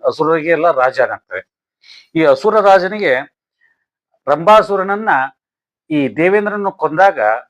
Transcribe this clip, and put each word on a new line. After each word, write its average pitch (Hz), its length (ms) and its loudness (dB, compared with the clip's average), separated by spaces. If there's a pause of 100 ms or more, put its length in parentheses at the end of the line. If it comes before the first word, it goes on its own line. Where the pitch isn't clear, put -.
ಅಸುರರಿಗೆ 156 440 -2
ಎಲ್ಲ 165 220 2
ರಾಜ 131 280 -2
ಆಗ್ತಾರೆ. 104 480 -6 (680)
ಈ 160 80 0
ಅಸುರ 196 360 2
ರಾಜನಿಗೆ 190 560 2 (1120)
ರಂಭಾಸುರನನ್ನ 196 840 0 (800)
ಈ 147 260 -2
ದೇವೇಂದ್ರನ 202 540 -2
ಕೊಂದಾಗ 160 500 0 (300)